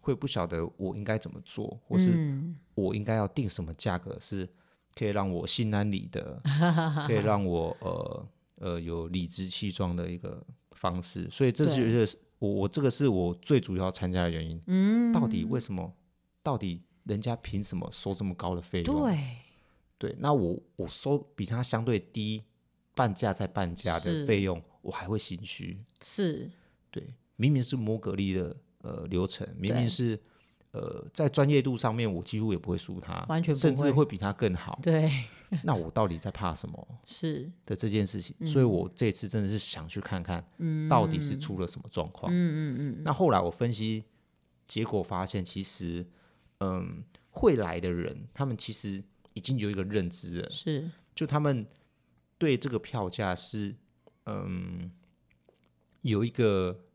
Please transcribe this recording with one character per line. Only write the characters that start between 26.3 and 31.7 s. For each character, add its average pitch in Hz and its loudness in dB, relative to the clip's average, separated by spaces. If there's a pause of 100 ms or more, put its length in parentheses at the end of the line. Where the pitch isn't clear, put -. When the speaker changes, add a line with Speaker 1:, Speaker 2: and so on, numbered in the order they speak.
Speaker 1:
对， - -12 (220)
明 127 4
明 135 4
是 120 -2
摸 110 0
蛤 98 -4
蜊 98 0
的， 90 -2 (240)
呃， - -10
流 87 0
程， - -6
明 104 0
明 123 4
是， 113 0
Speaker 2:
对。 - -12 (480)
Speaker 1:
呃， - -8
在 151 4
专 139 6
业 147 6
度 127 2